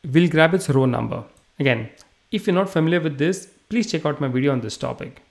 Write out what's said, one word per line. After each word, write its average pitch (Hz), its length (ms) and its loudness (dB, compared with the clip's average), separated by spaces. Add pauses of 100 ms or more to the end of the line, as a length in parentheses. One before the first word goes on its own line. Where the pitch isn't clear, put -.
we'll 165 200 4
grab 160 240 4
its 185 160 -2
row 131 160 4
number. 117 400 -2 (340)
Again, 120 300 0 (420)
if 214 160 -2
you're 185 60 2
not 185 160 2
familiar 165 320 2
with 151 160 -4
this, 175 320 -2 (180)
please 220 240 -2
check 160 140 -4
out 151 160 -2
my 135 80 -2
video 131 240 0
on 120 80 -2
this 110 160 -8
topic. - 540 -10